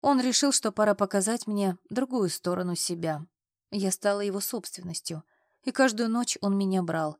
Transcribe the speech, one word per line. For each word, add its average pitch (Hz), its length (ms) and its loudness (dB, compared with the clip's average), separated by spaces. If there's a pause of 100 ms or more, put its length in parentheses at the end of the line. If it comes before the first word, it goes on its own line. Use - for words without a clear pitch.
Он 269 200 4
решил, 254 300 2
что 220 200 0
пора 208 240 4
показать 202 500 0
мне 202 320 0 (120)
другую 247 400 0
сторону 180 460 -2
себя. 165 500 -4 (460)
Я 196 200 0
стала 202 300 0
его 202 180 -2
собственностью, 175 840 -8 (400)
и 262 80 -4
каждую 233 380 2
ночь 240 320 -2
он 196 160 2
меня 190 240 2
брал. 160 380 -2